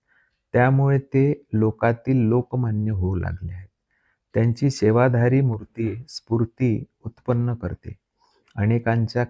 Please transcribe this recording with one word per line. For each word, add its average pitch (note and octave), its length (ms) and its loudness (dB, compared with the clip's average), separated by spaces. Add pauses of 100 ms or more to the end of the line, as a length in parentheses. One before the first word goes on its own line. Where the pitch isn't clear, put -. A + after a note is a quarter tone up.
(520)
त्यामुळे C3+ 460 4
ते C#3 540 0
लोकातील A#2 640 0
लोकमान्य A2+ 760 0
होऊ F#2+ 240 -2
लागले F2+ 380 -6
आहेत. F#2 160 -14 (680)
त्यांची A#2 360 0
सेवाधारी A#2+ 680 2
मूर्ती A2+ 680 -4
स्फूर्ती A#2 760 -2 (220)
उत्पन्न A#2+ 480 -4
करते. - 440 -10 (580)
अनेकांच्या A#2 720 0